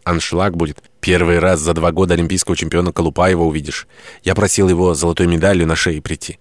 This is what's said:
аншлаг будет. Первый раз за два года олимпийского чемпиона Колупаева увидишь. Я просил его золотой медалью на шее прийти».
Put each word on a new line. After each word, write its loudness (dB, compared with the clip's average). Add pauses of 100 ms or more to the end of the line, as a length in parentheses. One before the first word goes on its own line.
аншлаг -2
будет. -4 (180)
Первый 2
раз 2
за 0
два 0
года 0
олимпийского 0
чемпиона -2
Колупаева 0
увидишь. -4 (380)
Я 0
просил 2
его 2
золотой 0
медалью 2
на 0
шее -2
прийти». -10